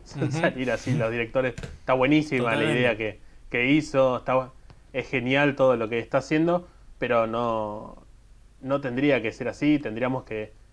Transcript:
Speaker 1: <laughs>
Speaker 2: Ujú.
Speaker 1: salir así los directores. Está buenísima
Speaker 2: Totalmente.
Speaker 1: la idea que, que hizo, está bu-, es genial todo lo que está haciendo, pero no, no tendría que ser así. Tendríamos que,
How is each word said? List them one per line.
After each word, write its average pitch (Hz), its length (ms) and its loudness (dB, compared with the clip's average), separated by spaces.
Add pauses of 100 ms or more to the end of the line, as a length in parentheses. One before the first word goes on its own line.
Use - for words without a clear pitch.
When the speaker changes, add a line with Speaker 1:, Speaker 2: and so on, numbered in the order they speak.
Speaker 1:
<laughs> - 120 -18
Speaker 2:
Ujú. 131 140 -2
Speaker 1:
salir 135 400 -2
así 117 240 -2
los 113 160 0
directores. 120 440 -2
Está - 400 -4
buenísima 135 560 2
Speaker 2:
Totalmente. 110 240 2
Speaker 1:
la 120 60 2
idea 120 160 2
que, 107 240 -6 (300)
que 123 200 0
hizo, 135 480 2
está 127 160 -2
bu-, 127 160 0 (420)
es 127 160 -6
genial 139 480 2
todo 131 200 4
lo 113 120 -4
que 117 100 -4
está 113 200 -2
haciendo, 170 500 0 (300)
pero 117 280 2
no, 113 800 -4 (560)
no 135 200 -2
tendría 135 420 2
que 110 100 -4
ser 120 160 -8
así. 147 300 2
Tendríamos 127 460 -4
que, 107 280 -8 (200)